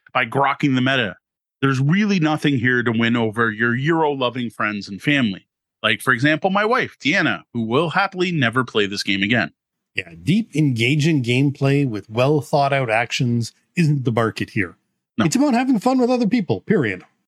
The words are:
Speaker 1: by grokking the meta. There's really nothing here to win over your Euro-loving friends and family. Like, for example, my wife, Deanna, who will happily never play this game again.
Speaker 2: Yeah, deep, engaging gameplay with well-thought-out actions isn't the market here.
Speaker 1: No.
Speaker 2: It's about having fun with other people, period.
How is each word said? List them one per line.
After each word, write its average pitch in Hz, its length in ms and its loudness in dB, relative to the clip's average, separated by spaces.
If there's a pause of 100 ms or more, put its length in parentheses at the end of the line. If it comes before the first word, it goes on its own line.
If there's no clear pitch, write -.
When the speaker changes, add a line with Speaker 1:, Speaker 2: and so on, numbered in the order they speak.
(140)
Speaker 1:
by 127 120 0
grokking 135 500 0
the 127 60 2
meta. 127 340 0 (460)
There's 135 180 2
really 190 400 2
nothing 151 400 0
here 123 240 0
to 120 80 0
win 117 240 0
over 113 340 0
your 117 240 -2
Euro-loving 135 760 -2
friends 104 400 -6
and 98 120 -12
family. 127 460 0 (340)
Like, 110 200 0
for 135 100 2
example, 147 380 2
my 202 160 2
wife, 220 340 -2
Deanna, 147 440 0 (100)
who 120 80 -4
will 135 300 0
happily 185 420 0
never 123 320 0
play 107 200 0
this 98 160 -4
game 98 220 -2
again. 107 280 0 (440)
Speaker 2:
Yeah, 85 260 -8
deep, 190 340 0
engaging 143 680 0
gameplay 135 640 0
with 104 220 -8
well-thought-out 139 800 0
actions 120 640 -2 (240)
isn't 147 260 0
the 123 80 0
market 110 380 -2
here. 87 260 -6 (420)
Speaker 1:
No. 143 80 2
Speaker 2:
It's 165 120 0
about 277 160 2
having 254 260 2
fun 254 200 2
with 240 100 4
other 247 180 2
people, 175 340 0
period. 113 440 0 (220)